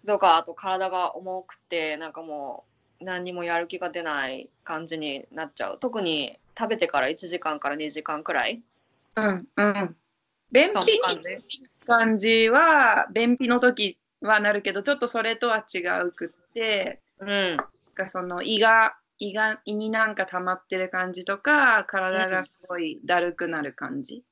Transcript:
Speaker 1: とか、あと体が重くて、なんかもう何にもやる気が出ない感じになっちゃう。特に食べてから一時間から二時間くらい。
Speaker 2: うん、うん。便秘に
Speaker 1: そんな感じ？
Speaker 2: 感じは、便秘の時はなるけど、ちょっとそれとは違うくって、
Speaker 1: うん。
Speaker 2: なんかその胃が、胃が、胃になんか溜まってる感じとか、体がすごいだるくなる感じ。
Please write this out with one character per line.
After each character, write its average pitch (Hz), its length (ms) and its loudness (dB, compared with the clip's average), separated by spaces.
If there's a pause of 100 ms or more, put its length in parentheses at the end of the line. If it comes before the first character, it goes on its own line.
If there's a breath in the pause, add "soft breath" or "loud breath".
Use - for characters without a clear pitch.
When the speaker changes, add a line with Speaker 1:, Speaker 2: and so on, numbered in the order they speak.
Speaker 1:
と 202 140 0
か、 175 180 6
あ - 60 2
と 170 100 -14
体 190 360 -4
が 180 260 -2
重 185 280 -10
く - 140 -20
て、 156 400 -4
な 160 120 -12
ん 147 40 -16
か 165 80 -14
も 147 440 -10 (360)
う - 20 -16
何 180 200 -6
に 180 100 -8
も 175 100 -6
や 170 140 -2
る 170 100 -2
気 180 120 -12
が 180 100 -4
出 170 140 -8
な 143 260 -4
い 131 200 -12 (140)
感 165 240 -8
じ 160 100 -8
に 147 340 -6
な 160 140 -8
っ - 80 -18
ち - 80 -10
ゃ 98 100 -4
う。 - 80 -12
特 226 220 -4
に 156 380 -2 (180)
食 220 140 -2
べ 220 60 0
て 165 100 2
か 143 140 0
ら 131 80 0
一 160 180 -8
時 170 120 -6
間 151 200 -4
か 143 100 -4
ら 143 60 -2
二 151 160 -6
時 151 120 -10
間 156 200 -6
く 175 100 -4
ら 123 140 2
い。 233 140 -6 (540)
Speaker 2:
う 220 60 0
ん、 196 340 0
う 202 80 2
ん。 196 320 0 (560)
便 302 180 6
秘 427 40 -4
に - 0 -
Speaker 1:
そ 202 60 0
ん - 40 0 (180)
な - 60 2
感 - 160 -2 (240)
じ？ - 140 -8 (240)
Speaker 2:
感 226 320 4
じ 226 320 6
は、 269 640 6
便 233 260 2
秘 254 100 0
の 240 120 4
時 240 380 2 (240)
は 214 180 4
な 208 140 2
る 202 80 0
け 202 100 -2
ど、 196 120 -4
ち 285 80 0
ょ 285 40 4
っ - 20 -18
と 247 100 -2
そ 233 140 -2
れ 226 140 -2
と 240 140 -2
は 214 240 -2
違 190 60 -4 (240)
う 175 80 -2
く - 220 -12 (160)
っ - 40 -20
て、 214 480 -4 (180)
Speaker 1:
う 196 60 -14
ん。 196 320 -2
Speaker 2:
な - 60 -4
ん - 40 -14 (260)
か 190 160 -6
そ 185 120 -6
の 180 200 -8
胃 220 180 -2
が、 226 360 6 (240)
胃 202 140 -8
が、 214 320 -2
胃 208 100 -6
に 214 140 -4
な 220 180 2
ん 208 80 -6
か 190 100 -2
溜 185 160 -6
ま 180 120 -2
っ - 140 -10
て 190 100 -4
る 185 120 -2
感 185 240 -4
じ 180 120 -12
と 202 120 -4
か、 226 480 4
体 190 440 -2
が 185 140 -2
す - 100 -16 (140)
ご 175 120 -6
い 160 260 -6
だ 175 140 2
る 175 140 0
く 175 140 -6
な 160 140 -4
る 139 120 -6
感 139 300 -8
じ。 233 280 -14